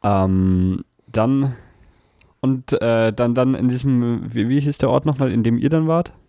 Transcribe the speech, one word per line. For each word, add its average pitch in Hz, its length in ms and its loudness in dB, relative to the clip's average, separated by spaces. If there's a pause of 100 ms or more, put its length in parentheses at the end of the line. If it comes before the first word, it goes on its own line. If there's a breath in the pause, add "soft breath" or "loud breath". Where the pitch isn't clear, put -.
Ähm, 95 840 2 (220)
dann, 131 480 0 (840 loud breath)
und, 131 400 -2
äh, 113 320 2
dann, 120 220 0
dann 127 200 2
in 123 140 0
diesem, 123 680 -2
wie, 113 140 -2
wie 139 120 0
hieß 139 180 -2
der - 120 0
Ort 135 160 0
nochmal, 135 260 0
in 117 100 0
dem 117 160 2
ihr 143 120 0
dann 160 180 0
wart? 165 240 -2 (160)